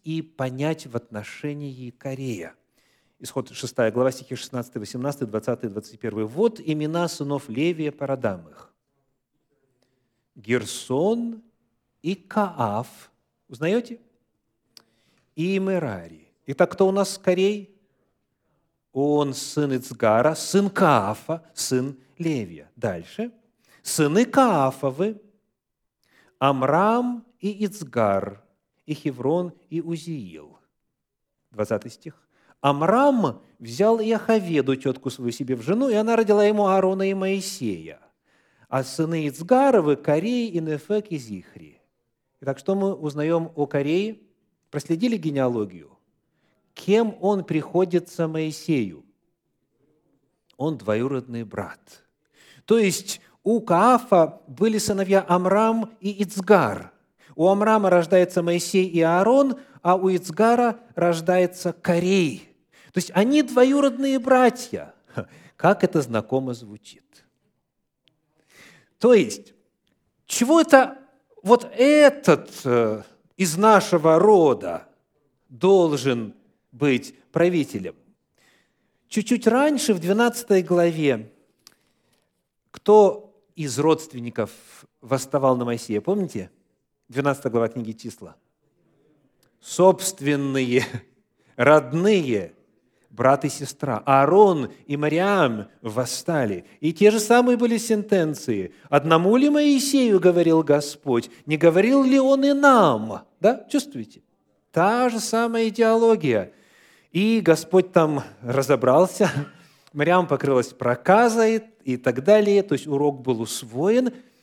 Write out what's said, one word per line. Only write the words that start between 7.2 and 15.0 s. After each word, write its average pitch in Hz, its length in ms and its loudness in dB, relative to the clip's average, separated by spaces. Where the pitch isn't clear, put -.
Левия 151 440 -4
по 143 140 -12
родам 107 420 -6
их. - 260 -20
Герсон 156 1080 -6
и 185 120 -6
Кааф». 139 960 -6
Узнаёте? 208 520 -4